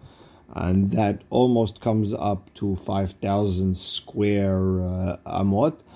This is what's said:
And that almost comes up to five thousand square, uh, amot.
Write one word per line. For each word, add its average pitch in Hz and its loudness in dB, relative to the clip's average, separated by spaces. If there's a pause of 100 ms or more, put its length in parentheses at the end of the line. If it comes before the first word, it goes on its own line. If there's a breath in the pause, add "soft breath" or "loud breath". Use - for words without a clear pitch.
(540 loud breath)
And 98 2
that 104 0
almost 120 2
comes 110 0
up 101 -4
to 98 -4
five 95 -4
thousand 95 0
square, 95 0
uh, 90 -2 (100)
amot. 101 0 (160 loud breath)